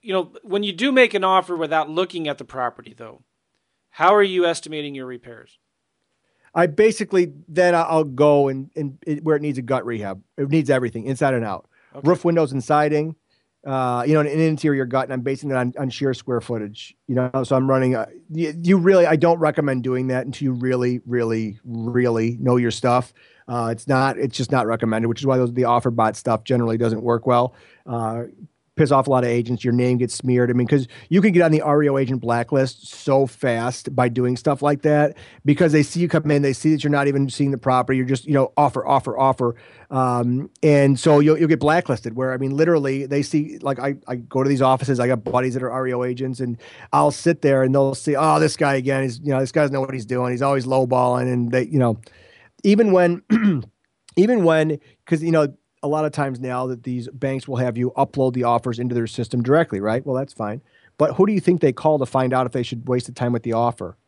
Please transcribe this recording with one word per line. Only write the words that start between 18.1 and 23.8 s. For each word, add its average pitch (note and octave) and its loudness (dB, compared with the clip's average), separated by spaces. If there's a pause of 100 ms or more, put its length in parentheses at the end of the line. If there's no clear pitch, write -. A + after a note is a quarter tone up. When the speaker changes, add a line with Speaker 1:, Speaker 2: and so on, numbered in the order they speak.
Speaker 2:
you, D#3 -4
you F3 2
really, F3+ 6
I D#3 2
don't E3+ 2
recommend C#3+ 0
doing B2+ -2
that B2+ -2
until C#3 -8
you C3 0
really, B2 -2
really, A2+ -4
really A#2 -2
know B2 2
your A#2+ 0
stuff. B2 -2 (360)
Uh, A#2+ -4
it's - -10